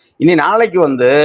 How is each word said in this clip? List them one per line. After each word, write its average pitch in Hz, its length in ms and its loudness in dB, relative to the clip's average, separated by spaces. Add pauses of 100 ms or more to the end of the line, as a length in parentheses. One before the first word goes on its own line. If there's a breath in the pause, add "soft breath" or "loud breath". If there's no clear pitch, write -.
(200)
இனி 170 140 2
நாளைக்கு 185 460 -2
வந்து 131 300 0 (140)